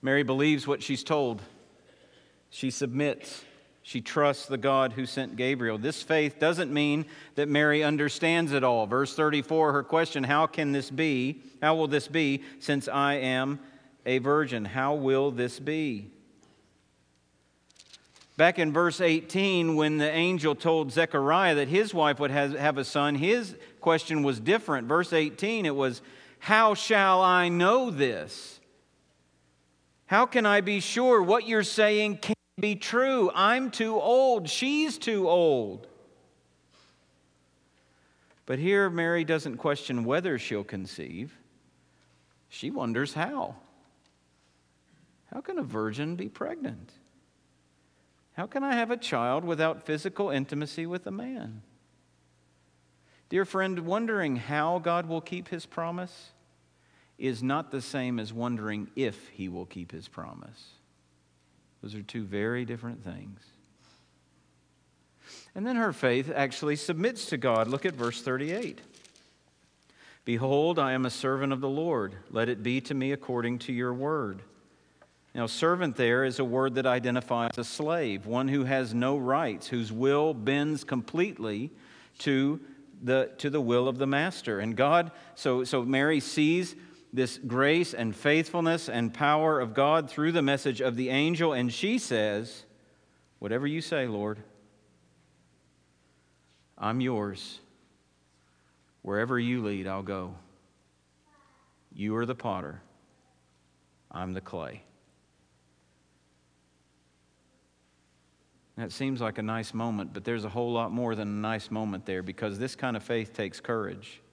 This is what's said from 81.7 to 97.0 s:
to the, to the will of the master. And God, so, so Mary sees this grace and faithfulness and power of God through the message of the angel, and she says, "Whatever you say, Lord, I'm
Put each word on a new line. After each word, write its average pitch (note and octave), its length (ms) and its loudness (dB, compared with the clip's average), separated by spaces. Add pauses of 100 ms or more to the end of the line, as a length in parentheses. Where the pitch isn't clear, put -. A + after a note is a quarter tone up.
to C#3 400 2 (420)
the, B2+ 360 2
to D3 120 -2
the D3 100 0
will B2 280 2
of B2 100 -2
the C3+ 80 0
master. C#3 540 -2
And A2 160 -4
God, D#3+ 340 4 (240)
so, B2+ 300 0
so B2+ 200 -2
Mary C3+ 360 2
sees E3 560 0 (360)
this B2 260 -2
grace C#3 560 2
and A2+ 200 -4
faithfulness E3 720 0
and A#2 260 -2
power D3+ 460 2
of A#2 120 -4
God C#3+ 380 2
through D#3 220 -2
the E3 100 2
message C3+ 380 0
of B2+ 160 0
the B2+ 120 -2
angel, D#3 440 2
and B2 200 0
she G#3+ 260 0
says, G#2+ 680 -2 (720)
"Whatever A#2 280 -4
you D3+ 140 -2
say, D#3 260 -2
Lord, G#2+ 360 -4 (2250)
I'm A2+ 240 -2